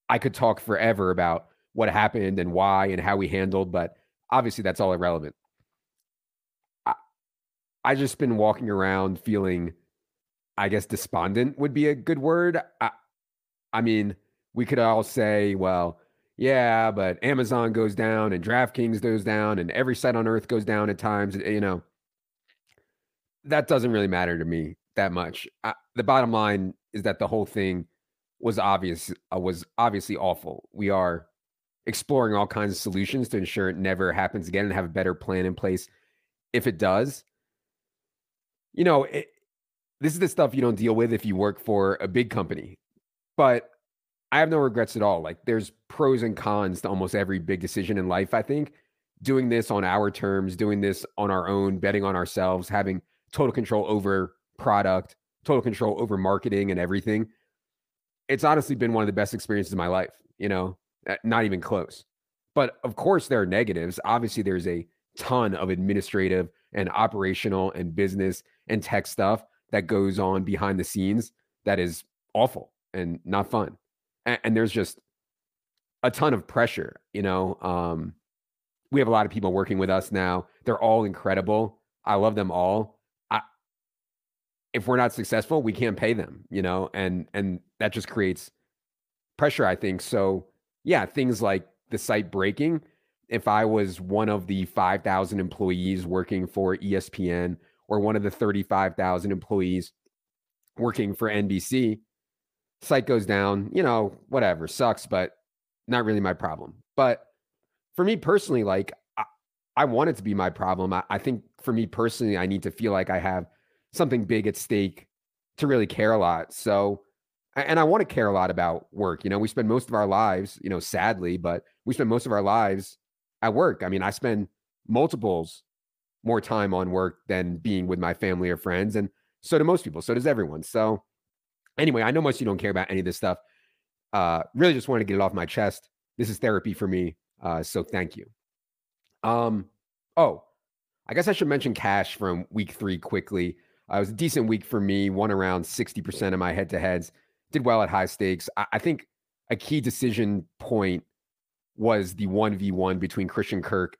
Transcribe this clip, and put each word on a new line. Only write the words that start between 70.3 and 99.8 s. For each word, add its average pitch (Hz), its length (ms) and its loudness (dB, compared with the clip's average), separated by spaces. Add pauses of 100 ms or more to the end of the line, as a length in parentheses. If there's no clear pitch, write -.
behind 98 340 -2
the 92 60 -2
scenes 104 480 -2 (320)
that 101 140 0
is 87 260 -4 (300)
awful - 380 -2 (200)
and 85 320 -6
not 98 260 -2
fun. 104 260 -2 (500)
A-, 120 180 -2
and 110 120 2
there's 110 160 2
just 104 260 -4 (1040)
a 127 80 2
ton 147 240 2
of 92 120 -4
pressure, - 540 -2 (120)
you 101 100 -4
know. 95 400 0
Um, 87 520 -4 (760)
we 139 100 2
have 117 80 2
a - 20 4
lot 107 160 4
of 104 60 -8
people 98 200 0
working 95 260 0
with 95 120 0
us 92 220 0
now. 90 340 0 (180)
They're 113 160 -2
all 113 240 4
incredible. 101 760 0 (240)
I 104 100 2
love 104 200 4
them 98 160 -2
all. 95 480 0 (320)
I, 107 120 -2 (1300)
if 107 140 -4
we're 123 100 2
not 123 160 2
successful, 120 500 -2
we 110 100 -2
can't 110 240 -2
pay 117 180 0
them, 92 360 -8
you 95 120 -4
know, 92 320 -2
and, 90 400 -4
and 95 260 -4 (200)
that 107 120 -2
just 110 160 -8
creates 92 420 -2 (840)
pressure, 143 300 2
I 92 100 2
think. 92 240 -4
So, 95 460 0 (380)
yeah, 143 200 2
things 123 380 -2
like 98 240 0 (240)
the 117 80 -4
site 107 320 -2
breaking, 147 500 0 (480)
if 113 180 -2
I 107 200 4
was 101 340 0
one 101 300 0
of 98 160 -2
the 95 180 -2
five 92 380 0
thousand 98 380 -2
employees 92 640 -2
working 92 400 -2
for 95 360 -2
E 98 140 -2
S - 140 -4
P 90 200 -2
N 87 280 -2 (300)
or 104 120 0
one 107 160 2
of 104 60 0
the 101 80 0
thirty-five 98 640 0
thousand 92 360 0
employees 92 600 -2 (880)